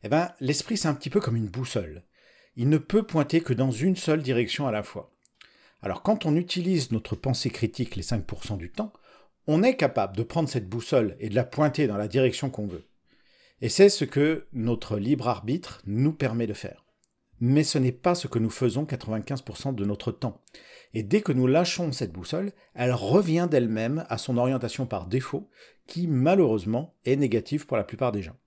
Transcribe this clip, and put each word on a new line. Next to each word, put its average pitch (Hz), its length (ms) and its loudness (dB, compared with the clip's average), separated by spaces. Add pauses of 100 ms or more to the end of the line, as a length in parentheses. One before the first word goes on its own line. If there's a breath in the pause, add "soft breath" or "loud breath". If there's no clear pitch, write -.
Eh 104 40 -6
ben, 165 300 2
l'esprit 143 380 -2
c'est 180 100 0
un 151 80 2
petit 143 160 -6
peu - 80 2
comme 117 160 0
une 110 140 0
boussole. 87 560 -6 (500 soft breath)
Il 123 140 0
ne 151 100 6
peut 202 240 2
pointer 165 380 2
que 165 120 -2
dans 131 200 2
une 170 240 2
seule 160 260 0
direction 127 460 0
à 113 40 0
la 107 120 -2
fois. - 280 -12 (680 soft breath)
Alors 92 220 -4
quand 214 220 0
on 156 120 2
utilise 175 560 0
notre - 240 -4
pensée 131 340 -2
critique - 460 -4
les 90 60 -6
cinq 104 220 -2
pour - 200 -8
cent 107 120 -4
du 87 140 -10
temps, 214 220 -6 (560 soft breath)
on 160 160 4
est 254 120 4
capable 101 400 0
de 113 60 -2
prendre 160 260 -2
cette 104 200 -4
boussole 113 500 0
et 107 100 -6
de 101 60 -6
la 120 100 2
pointer 147 440 0
dans 101 80 -2
la 104 100 -2
direction 131 420 0
qu'on 107 200 -6
veut. 87 180 -12 (760 soft breath)
Et 123 80 -2
c'est 196 200 8
ce - 160 2
que 147 480 0
notre 113 460 -2
libre 120 280 0
arbitre 117 580 -4
nous 120 280 2
permet 117 340 -2
de 104 60 -4
faire. - 320 -10 (560)
Mais 139 240 6
ce 151 140 0
n'est 127 120 4
pas 175 240 0
ce 175 140 -4
que 120 100 -2
nous 113 120 2
faisons 127 340 0
quatre-vingt-quinze 127 580 -6
pour 101 140 -12
cent 139 160 -4
de 101 120 -2
notre 101 280 -2
temps. - 280 -6 (540 loud breath)
Et 110 80 -2
dès 180 200 2
que 170 100 0
nous 127 140 4
lâchons 165 440 2
cette 127 220 -4
boussole, 170 400 -6 (220 soft breath)
elle 123 180 0
revient 160 580 2
d'elle-même 120 580 0
à 113 100 -2
son 123 180 -2
orientation 127 500 -2
par 85 200 -6
défaut, 123 420 -4 (380 soft breath)
qui 175 200 -4
malheureusement 131 880 2 (100)
est 131 120 2
négative 139 500 0
pour 127 100 -2
la 104 80 0
plupart 120 280 -2
des 104 100 -4
gens. 80 140 -14 (100)